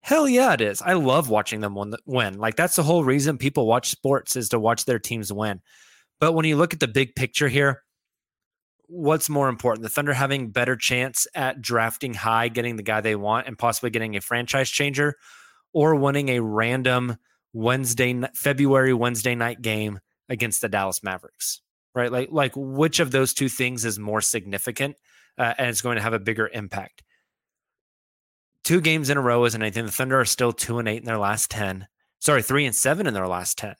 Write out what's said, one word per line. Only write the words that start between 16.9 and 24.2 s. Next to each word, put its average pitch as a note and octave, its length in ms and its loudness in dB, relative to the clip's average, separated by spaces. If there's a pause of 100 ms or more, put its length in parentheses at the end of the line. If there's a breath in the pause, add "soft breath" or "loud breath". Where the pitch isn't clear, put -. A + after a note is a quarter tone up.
Wednesday B2 580 0
n-, B2 220 -4
February C3+ 600 4
Wednesday A#2+ 420 0
night A#2 260 -4
game G#2+ 380 -2 (300)
against A2+ 320 -2
the A#2 80 -2
Dallas G2 340 -2
Mavericks, - 580 -8 (320)
right? B2 180 0
Like, B2+ 200 -2
like, C#3 240 0
which C#3 440 -2
of D#3+ 120 0
those C3+ 220 2
two C3+ 160 -2
things B2 340 -4
is G#2+ 160 -4
more G#2+ 220 -2